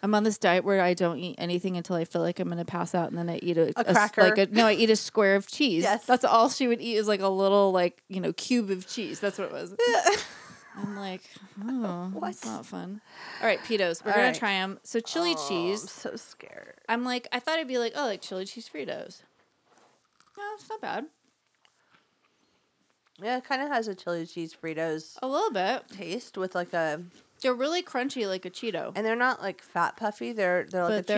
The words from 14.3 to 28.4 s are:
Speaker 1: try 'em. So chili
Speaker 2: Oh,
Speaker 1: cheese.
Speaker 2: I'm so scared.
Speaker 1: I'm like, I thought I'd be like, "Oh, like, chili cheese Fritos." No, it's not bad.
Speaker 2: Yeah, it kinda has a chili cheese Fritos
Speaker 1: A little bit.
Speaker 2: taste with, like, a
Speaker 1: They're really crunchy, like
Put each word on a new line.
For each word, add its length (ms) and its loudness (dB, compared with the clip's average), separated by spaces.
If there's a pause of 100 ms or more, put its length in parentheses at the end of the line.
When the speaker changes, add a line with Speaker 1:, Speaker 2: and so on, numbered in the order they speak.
Speaker 1:
try 200 0
'em. 280 -2
So 160 -4
chili 380 0
Speaker 2:
Oh, 120 -6
Speaker 1:
cheese. 340 -2
Speaker 2:
I'm 60 -12
so 280 -10
scared. 720 -18
Speaker 1:
I'm 160 -2
like, 280 -4
I 60 -2
thought 200 -2
I'd 100 -4
be 100 -2
like, 160 -2
"Oh, 120 -2
like, 160 -4
chili 240 -8
cheese 220 -14
Fritos." 520 -10 (1160)
No, 40 -12 (120)
it's 160 -20
not 100 -10
bad. 260 -6 (2250)
Speaker 2:
Yeah, 160 -4
it 80 -10
kinda 220 -4
has 180 -2
a 80 -6
chili 320 -6
cheese 340 -10
Fritos 600 -6
Speaker 1:
A 60 -4
little 240 0
bit. 360 -2
Speaker 2:
taste 480 -10
with, 180 -4
like, 180 -4
a 300 -2 (380)
Speaker 1:
They're 140 0
really 280 -2
crunchy, 440 -4
like 180 -4